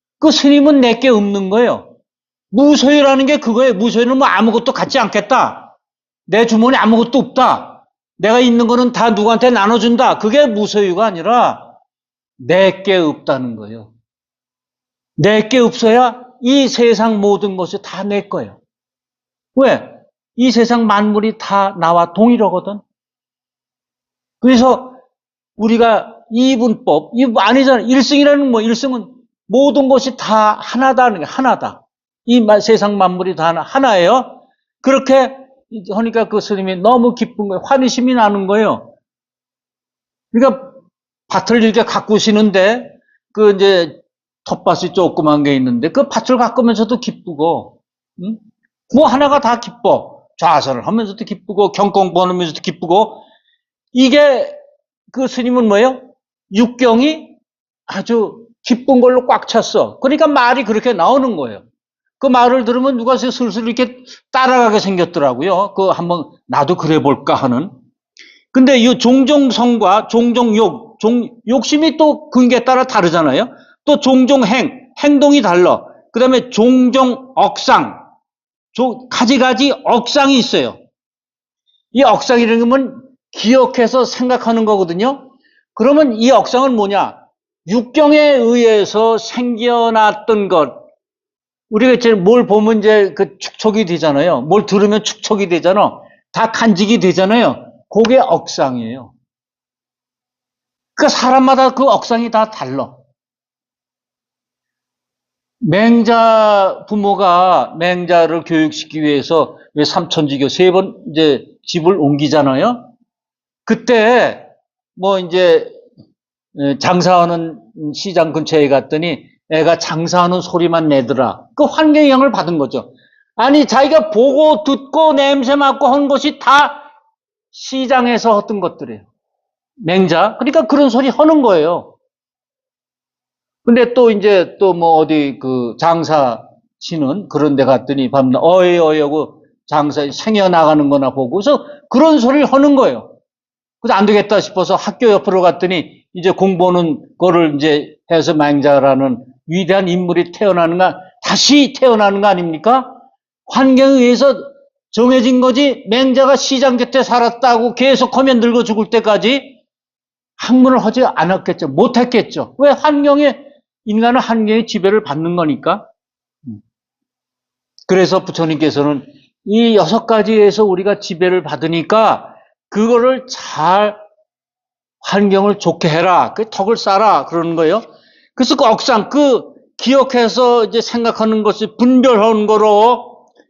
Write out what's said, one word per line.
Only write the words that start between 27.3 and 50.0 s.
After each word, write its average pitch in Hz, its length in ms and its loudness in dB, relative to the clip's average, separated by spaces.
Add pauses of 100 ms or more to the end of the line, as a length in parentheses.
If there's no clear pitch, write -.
아니잖아. 247 460 2
일승이라는 285 680 2
뭐, 226 100 0
일승은 233 540 -4 (320)
모든 269 420 2
것이 262 280 0
다 214 440 0
하나다는 247 600 0
게 143 60 -8
하나다. 202 600 -4 (380)
이 240 160 2
마-, 208 200 4
세상 208 380 0
만물이 185 360 -2
다 160 140 -2
하나, 165 140 -4
하나예요. 233 800 0 (400)
그렇게 269 520 2 (560)
하니까 220 380 -4
그 208 120 -4
스님이 190 360 -6
너무 240 380 2
기쁜 208 340 -8
거예요. 185 160 -6
환희심이 254 500 0
나는 208 320 0
거예요. 202 480 -2 (1400)
그러니까 240 400 0 (560)
밭을 214 340 0
이렇게 220 220 2
가꾸시는데 208 1040 0 (440)
그 208 200 4
이제 185 460 0 (460)
텃밭이 175 500 -4
조그만 156 480 0
게 143 140 0
있는데 127 340 -2
그 269 180 0
밭을 247 300 -2
가꾸면서도 233 600 -2
기쁘고, 147 800 -8 (420)
응? 220 160 -10 (560)
뭐 285 120 4
하나가 277 340 0
다 233 200 -2
기뻐. - 560 -4 (220)